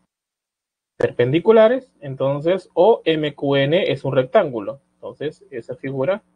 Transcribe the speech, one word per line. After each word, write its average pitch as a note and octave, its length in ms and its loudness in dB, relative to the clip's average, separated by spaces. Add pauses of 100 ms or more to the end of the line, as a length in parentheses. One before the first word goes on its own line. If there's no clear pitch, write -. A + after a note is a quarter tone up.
(1000)
Perpendiculares, A3 920 2 (100)
entonces C#3+ 720 -4
O G#3+ 320 4
M D3+ 280 -2
Q C#3 220 -2
N D3 340 0
es C3 140 -4
un C3+ 100 -4
rectángulo. B2+ 640 -2 (160)
Entonces C3+ 540 -12
esa B2+ 240 -12
figura C#3 480 -4 (140)